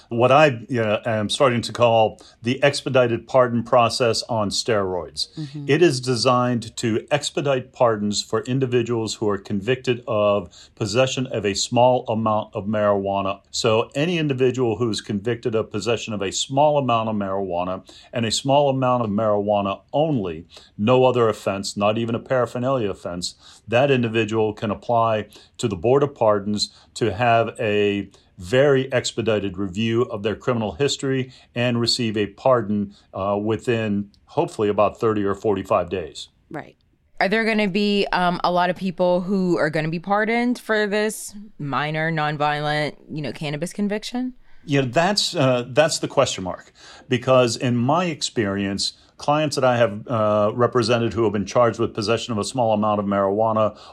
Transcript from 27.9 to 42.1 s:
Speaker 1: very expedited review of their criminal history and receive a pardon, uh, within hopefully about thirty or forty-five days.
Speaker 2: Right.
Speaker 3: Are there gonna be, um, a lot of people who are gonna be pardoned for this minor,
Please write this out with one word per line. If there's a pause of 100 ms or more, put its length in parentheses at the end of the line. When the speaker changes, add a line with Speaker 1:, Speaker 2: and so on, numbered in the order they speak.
Speaker 1:
very
expedited
review
of
their
criminal
history (220)
and
receive
a
pardon, (200)
uh,
within (160)
hopefully
about
thirty
or
forty-five
days. (200)
Speaker 2:
Right. (460)
Speaker 3:
Are
there
gonna
be,
um,
a
lot
of
people
who
are
gonna
be
pardoned
for
this (260)
minor,